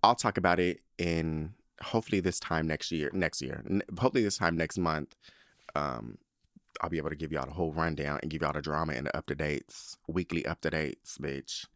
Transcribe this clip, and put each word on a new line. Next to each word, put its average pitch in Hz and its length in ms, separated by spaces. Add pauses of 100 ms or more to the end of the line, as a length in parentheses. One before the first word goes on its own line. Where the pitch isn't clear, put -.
I'll 113 120
talk 110 220
about 87 220
it 90 220 (160)
in 82 560 (260)
hopefully 107 420
this 87 180
time 80 260
next 78 260
year, 76 220
next 87 260
year, 65 300
n-, 101 140 (160)
hopefully 123 240
this 101 140
time 85 200
next 80 220
month. 78 360 (600)
Um, 58 420 (640)
I'll 85 80
be 80 80
able 76 140
to 78 40
give 73 160
y'all 71 140
the 69 80
whole 82 180
rundown 76 520
and 78 80
give 78 100
y'all 73 100
the 73 120
drama 76 300
and 67 120
the - 100
up-to-dates, - 840 (100)
weekly 82 360
up-to-dates, - 760
bitch. 69 560